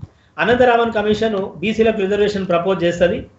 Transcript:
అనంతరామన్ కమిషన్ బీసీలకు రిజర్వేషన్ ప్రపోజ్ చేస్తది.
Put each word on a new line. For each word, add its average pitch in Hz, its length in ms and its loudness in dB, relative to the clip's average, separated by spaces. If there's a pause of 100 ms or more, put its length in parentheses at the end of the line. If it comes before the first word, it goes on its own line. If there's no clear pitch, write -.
(380)
అనంతరామన్ 233 540 2
కమిషన్ 214 440 0 (200)
బీసీలకు 214 440 0
రిజర్వేషన్ 196 480 0
ప్రపోజ్ 175 360 0
చేస్తది. 175 420 0 (120)